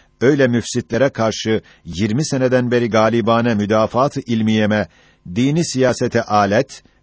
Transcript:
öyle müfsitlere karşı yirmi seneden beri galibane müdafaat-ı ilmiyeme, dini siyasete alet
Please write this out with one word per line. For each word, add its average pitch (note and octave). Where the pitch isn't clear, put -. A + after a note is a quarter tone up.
öyle C3+
müfsitlere A#2+
karşı A2
yirmi G#2+
seneden B2+
beri A#2+
galibane A2+
müdafaat-ı A2
ilmiyeme, G#2+
dini C#3+
siyasete B2
alet G#2